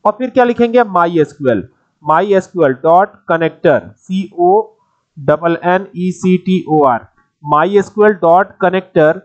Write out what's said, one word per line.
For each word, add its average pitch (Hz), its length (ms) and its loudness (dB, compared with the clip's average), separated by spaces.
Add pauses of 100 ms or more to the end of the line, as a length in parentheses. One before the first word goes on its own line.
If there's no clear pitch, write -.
और 214 60 0
फिर 254 180 -8
क्या 254 140 0
लिखेंगे, 240 400 0
माई 175 360 0
एसक्यूएल, 127 480 -2 (360)
माई 165 300 0
एसक्यूएल 180 400 0
डॉट 170 360 2 (180)
कनेक्टर, 156 720 -2
सीओ 190 800 -4 (420)
डबल 151 440 -2
एन 185 320 -2
ई 180 160 -4
सी 180 260 0
टी 180 320 -4
ओ 156 140 2
आर, 120 220 0 (400)
माई 160 320 0
एसक्यूएल 208 360 0
डॉट 175 340 2 (140)
कनेक्टर 180 640 0